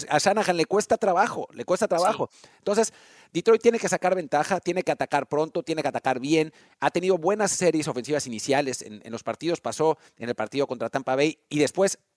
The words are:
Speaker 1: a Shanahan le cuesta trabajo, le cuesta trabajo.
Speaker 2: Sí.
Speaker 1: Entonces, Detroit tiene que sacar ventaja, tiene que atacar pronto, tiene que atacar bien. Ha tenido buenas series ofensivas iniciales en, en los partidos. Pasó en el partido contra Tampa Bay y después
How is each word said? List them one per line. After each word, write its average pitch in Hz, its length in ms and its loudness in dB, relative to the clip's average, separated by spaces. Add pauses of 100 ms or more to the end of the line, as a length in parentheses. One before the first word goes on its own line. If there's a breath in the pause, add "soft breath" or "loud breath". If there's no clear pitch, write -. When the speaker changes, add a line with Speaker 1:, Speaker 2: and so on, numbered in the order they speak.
Speaker 1:
a 147 120 2
Shanahan 196 360 2
le 160 80 2
cuesta 208 320 2
trabajo, 202 560 0
le 120 140 -10
cuesta 175 200 0
trabajo. 165 460 0
Speaker 2:
Sí. - 160 -20 (120)
Speaker 1:
Entonces, 208 340 0 (400 loud breath)
Detroit 226 280 4
tiene 233 160 4
que 190 120 -4
sacar 185 260 0
ventaja, 156 460 0
tiene 175 220 -2
que - 100 0
atacar 139 340 -2
pronto, 156 360 -2
tiene 156 180 -4
que 139 80 -2
atacar 123 320 -2
bien. 156 320 0 (260 soft breath)
Ha 143 100 0
tenido 185 280 0
buenas 196 340 0
series 160 380 0
ofensivas 127 360 -4
iniciales 131 580 -2
en, 107 200 -18
en 113 80 -16
los 113 100 -8
partidos. 151 380 -4
Pasó 156 380 0 (180 soft breath)
en 117 140 -8
el 120 60 -6
partido 135 300 -4
contra 120 240 -6
Tampa 135 280 -2
Bay 151 200 0 (120)
y 147 100 -2
después 190 400 0 (180)